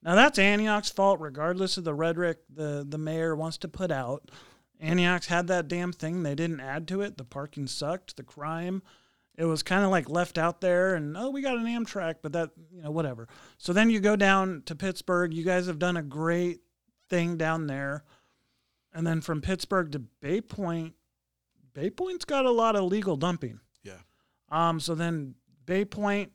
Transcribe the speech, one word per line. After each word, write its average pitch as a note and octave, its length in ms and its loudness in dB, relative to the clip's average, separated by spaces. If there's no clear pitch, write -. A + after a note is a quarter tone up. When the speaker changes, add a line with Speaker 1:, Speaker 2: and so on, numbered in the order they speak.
Speaker 1:
Now, E3+ 120 2
that's C4+ 220 8
Antioch's G#3 520 4
fault, G3 320 4
regardless E3 560 -2
of F3+ 80 -6
the D#3+ 80 0
rhetoric E3 460 0
the, D3 340 -6
the D3 100 -8
mayor D#3+ 380 -2
wants D#3+ 240 -6
to - 80 -10
put F3+ 240 -4
out. C3 380 -4
Antioch's F3 460 2
had F3 220 0
that F3 200 0
damn F3 240 -4
thing. E3+ 300 -4
They C#3+ 140 -2
didn't E3 240 -2
add C#3 300 -8
to F#3+ 120 -2
it. G3+ 160 -6
The C3+ 60 -12
parking C#3 420 -10
sucked. D3 500 -6
The C#3+ 60 -16
crime, E3 600 -6
it E3 100 -2
was D#3+ 180 0
kinda, G3 260 4
like, F3 180 2
left E3+ 300 0
out E3+ 240 0
there F#3 320 4
and, D#3 240 -4
"Oh, B3 140 -4
we C#4 100 -6
got C4 160 -2
an A3+ 80 -2
Amtrak," G#3+ 560 -4
but D3+ 120 -8
that, D#3+ 180 -2
you F3+ 120 -18
know, D3+ 80 -6
whatever. C3+ 360 -4
So - 160 -2
then G#3+ 160 6
you A3 100 4
go G#3 160 4
down F#3+ 520 4
to E3 80 -8
Pittsburgh. F3 580 -2
You E3 100 -4
guys F3+ 220 2
have E3+ 140 -4
done F3 180 0
a D#3+ 60 -4
great E3+ 580 0
thing F3 280 2
down D#3+ 280 0
there. C#3 380 -4
And E3 120 -4
then E3 140 0
from D#3 220 -4
Pittsburgh F#3 520 -2
to D3 60 -4
Bay C#3+ 420 -4
Point, E3+ 520 -6
Bay D3 160 -2
Point's F4+ 360 -6
got C#4 200 2
a B3+ 60 4
lot A3+ 240 4
of G3 80 2
legal F#3+ 340 0
dumping. D3 420 -2
Speaker 2:
Yeah. F#2 200 -16
Speaker 1:
Um, E3 300 2
so E3 140 -4
then D#3+ 400 -4
Bay F#3+ 200 0
Point G3+ 500 -2